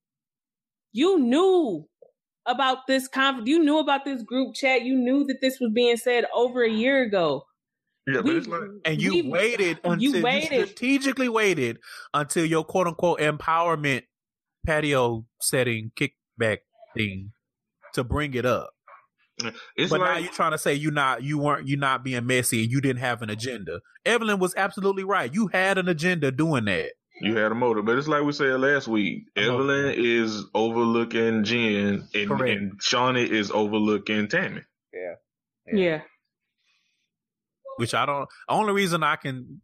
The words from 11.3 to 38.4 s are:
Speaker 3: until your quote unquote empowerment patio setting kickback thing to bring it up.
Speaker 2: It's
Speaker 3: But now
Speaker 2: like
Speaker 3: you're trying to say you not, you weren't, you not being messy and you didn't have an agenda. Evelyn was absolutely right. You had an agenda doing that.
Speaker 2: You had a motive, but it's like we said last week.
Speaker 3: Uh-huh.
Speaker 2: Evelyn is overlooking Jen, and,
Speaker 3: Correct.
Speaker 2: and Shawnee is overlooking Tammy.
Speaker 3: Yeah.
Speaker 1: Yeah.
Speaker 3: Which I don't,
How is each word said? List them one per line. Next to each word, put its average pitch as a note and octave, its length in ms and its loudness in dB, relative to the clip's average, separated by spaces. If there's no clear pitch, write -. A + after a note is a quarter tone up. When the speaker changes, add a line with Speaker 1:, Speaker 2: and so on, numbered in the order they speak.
Speaker 3:
until D3 320 0
your D#3+ 180 2
quote F#3 220 0
unquote E3+ 320 0
empowerment D3+ 840 0
patio C3 640 0
setting A#2 560 -2
kickback - 600 -4
thing G2+ 360 -4
to C3+ 100 -2
bring C#3 300 -4
it A#2+ 120 0
up. A2 240 0
Speaker 2:
It's E3+ 140 0
Speaker 3:
But D#3 80 2
now F#3 60 2
Speaker 2:
like E3+ 100 -4
Speaker 3:
you're F3 80 -10
trying E3+ 200 0
to D#3 60 -2
say D#3 160 0
you D3 160 -2
not, C3+ 320 0
you D3 160 -2
weren't, C#3+ 280 0
you C#3 120 -2
not C3 260 0
being B2 220 -4
messy B2 360 2
and A2+ 80 0
you C3+ 120 0
didn't C3 160 0
have B2 240 -4
an G#2+ 80 -6
agenda. G#2+ 500 -8
Evelyn G#3+ 340 2
was F3+ 160 0
absolutely G3 500 -2
right. F3+ 280 -2
You G#3 140 0
had F#3+ 320 0
an F3+ 100 0
agenda E3 420 0
doing C3+ 360 0
that. D#2+ 260 -2
Speaker 2:
You G#2+ 140 0
had G#2+ 140 2
a A2+ 40 -2
motive, A2+ 320 0
but A#2+ 100 2
it's C#3+ 120 -2
like D3 140 2
we D3 100 0
said C3+ 280 0
last C3+ 280 2
week. G#2 360 -2
Speaker 3:
Uh-huh. G#2 180 2
Speaker 2:
Evelyn C#3 420 0
is A2+ 480 0
overlooking A2+ 920 2
Jen, G#2 680 0
and, G2+ 140 -2
Speaker 3:
Correct. C3 220 0
Speaker 2:
and G2 220 -8
Shawnee B2+ 480 0
is G#2 200 0
overlooking G#2+ 800 0
Tammy. A#2+ 320 -2
Speaker 3:
Yeah. F2+ 220 -10
Speaker 1:
Yeah. F3 280 0
Speaker 3:
Which A2+ 180 -4
I A#2 100 0
don't, C#3+ 240 -4